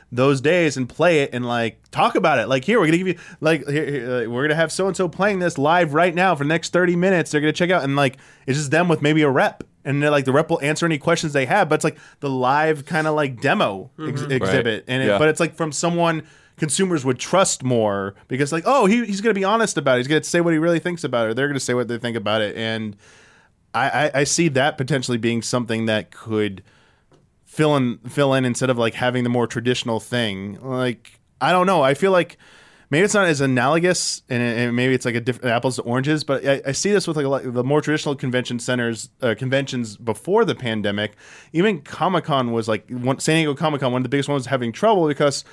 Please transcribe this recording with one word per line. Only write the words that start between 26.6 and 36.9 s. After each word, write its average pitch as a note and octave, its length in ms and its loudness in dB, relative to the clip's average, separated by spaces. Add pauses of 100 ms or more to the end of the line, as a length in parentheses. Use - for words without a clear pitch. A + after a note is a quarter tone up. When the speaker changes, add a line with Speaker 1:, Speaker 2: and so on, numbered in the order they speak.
Speaker 1:
fill D3+ 320 2
in, B2 220 0 (100)
fill C#3 240 2
in C3 120 2
instead B2+ 260 0
of, A#2+ 80 0
like, A2+ 160 0
having B2 300 -2
the A#2+ 60 0
more A#2+ 160 2
traditional A#2+ 540 -2
thing. G2+ 640 -4
Like, B2+ 580 -6 (200)
I D3 120 2
don't F3+ 140 4
know. F3+ 160 4
I C3+ 120 4
feel F#3+ 180 2
like F3 260 0 (520)
maybe D#3+ 140 4
it's G3+ 100 2
not G3 120 4
as D3 140 2
analogous, C#3+ 880 0
and, A#2+ 120 -2
and A#2+ 360 0
maybe B2+ 180 2
it's, B2 100 0
like, A#2+ 120 -2
a A#2+ 40 -2
diff-, A#2+ 240 -4
apples B2 320 0
to - 60 -6
oranges, C3+ 400 -2
but C3+ 240 -4
I, C#3 200 2
I - 60 -2
see G3+ 200 -2